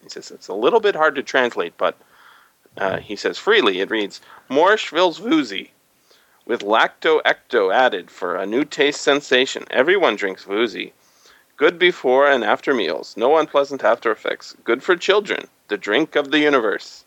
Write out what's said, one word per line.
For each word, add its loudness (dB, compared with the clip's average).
He -20
says, -16
"It's -20
a -8
little 2
bit 0
hard 2
to -4
translate, -2
but," 0
uh, -4
he -12
says, -6
"freely." 2
It -4
reads, -6
"Morsch 2
wills 0
Voozy, -2
with -4
lacto-ecto 0
added 0
for -6
a -6
new -2
taste -2
sensation. 0
Everyone 2
drinks -6
Voozy. -4
Good 2
before 2
and 2
after 0
meals. -4
No 2
unpleasant -2
after 2
effects. -8
Good 0
for 2
children. -2
The -4
drink 0
of 0
the 2
universe." 0